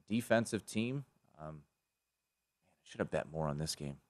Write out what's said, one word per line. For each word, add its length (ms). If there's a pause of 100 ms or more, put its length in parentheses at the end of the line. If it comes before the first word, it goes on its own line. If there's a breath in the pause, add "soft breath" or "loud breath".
defensive 560
team. 400 (360)
Um, 200 (1200)
should 160
have 100
bet 220
more 160
on 100
this 180
game. 200 (140)